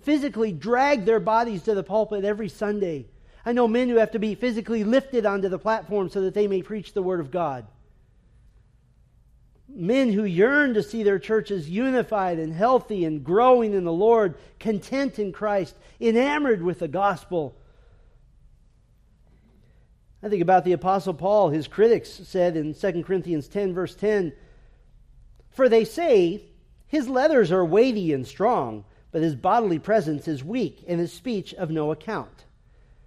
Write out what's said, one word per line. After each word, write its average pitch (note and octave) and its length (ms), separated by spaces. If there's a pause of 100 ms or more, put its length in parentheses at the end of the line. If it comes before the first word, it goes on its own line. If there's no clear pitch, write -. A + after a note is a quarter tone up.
physically B3+ 500
drag A#3 540
their A3 160
bodies A3 420
to A3 100
the G3 100
pulpit G#3 420
every G#3 240
Sunday. F#3+ 560 (400)
I A#3 80
know A#3+ 140
men B3 200
who A#3+ 80
have A3 160
to A3+ 80
be G#3 160
physically A3+ 480
lifted A#3+ 420
onto G3 220
the F#3 100
platform G3+ 520
so G3 120
that F#3+ 120
they G#3 140
may F#3+ 140
preach G#3 320
the G3+ 80
word F#3 200
of C#3 100
God. C#3 340 (2000)
Men A#3+ 420
who G#3 140
yearn B3 480
to G#3+ 100
see A3+ 200
their G3+ 160
churches G3+ 500
unified G#3 680
and D#3+ 120
healthy G#3 540
and D3+ 180
growing A3+ 500
in F#3+ 120
the E3+ 80
Lord, G#3+ 420 (240)
content B3 600
in G3+ 120
Christ, G3+ 440 (260)
enamored B3 600
with E3+ 180
the E3 100
gospel. F3 680 (2750)
I G#3 60
think G3+ 140
about F3+ 240
the F3+ 80
Apostle F#3+ 400
Paul. F#3+ 360
His D3 180
critics G#3+ 420
said F3 480
in D3+ 160
Second E3+ 320
Corinthians E3+ 420
ten, G3 260
verse F3 220
ten, G3 380 (1160)
"For B3+ 180
they A3+ 160
say, G#3 580 (440)
'His C#4+ 200
letters B3+ 460
are F#3 100
weighty G3+ 480
and C3 160
strong, C#3+ 560 (280)
but D#3+ 100
his D#3+ 140
bodily F3+ 440
presence D#3 480
is C#3+ 160
weak G3 440
and F3 120
his E3+ 140
speech G#3+ 400
of E3 180
no D#3 200
account.'" D#3 540 (600)